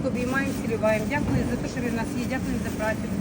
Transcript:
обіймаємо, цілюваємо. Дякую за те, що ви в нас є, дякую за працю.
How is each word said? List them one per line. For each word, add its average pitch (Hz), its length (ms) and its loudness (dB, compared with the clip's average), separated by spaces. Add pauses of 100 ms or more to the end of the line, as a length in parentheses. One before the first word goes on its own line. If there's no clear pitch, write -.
(100)
обіймаємо, 254 500 0
цілюваємо. 214 440 2 (100)
Дякую 269 260 2 (100)
за 240 100 0
те, - 120 -4
що 254 120 -4
ви 240 100 0
в - 60 0
нас 226 80 -2 (140)
є, - 20 -2 (100)
дякую 262 220 0 (100)
за 226 120 -2
працю. 214 280 0 (140)